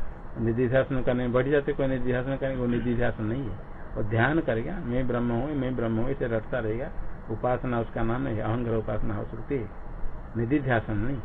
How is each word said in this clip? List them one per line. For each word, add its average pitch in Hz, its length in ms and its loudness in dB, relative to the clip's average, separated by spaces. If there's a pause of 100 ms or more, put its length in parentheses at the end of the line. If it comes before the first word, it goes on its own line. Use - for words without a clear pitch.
(380)
निधिध्यासन 123 640 2
करने 123 200 2
में 120 100 0
बैठ 127 140 4
जाते, 143 260 2
कोई 139 140 0
निधिध्यासन 127 500 0
करेंगे, 131 240 -2
वो 123 60 0
निधिध्यासन 117 580 2
नहीं 123 180 -2
है। 98 160 -6 (380)
और 110 80 0
ध्यान 120 360 4
करेगा, 131 400 -2
मैं 127 280 0
ब्रह्म 120 220 0
हूँ, 131 240 0
मैं 131 220 -2
ब्रह्म 113 200 0
हूँ, 117 140 2
इसे 135 160 -2
रटता 113 320 -2
रहेगा, 117 320 -2 (400)
उपासना 123 500 0
उसका 113 220 -2
नाम 120 240 0
है, 107 140 0
अहंग्रह 113 360 0
उपासना 110 380 0
हो 107 100 -2
सकती 113 300 -6
है, 110 140 -2 (680)
निधिध्यासन 117 600 2
नहीं। 123 280 0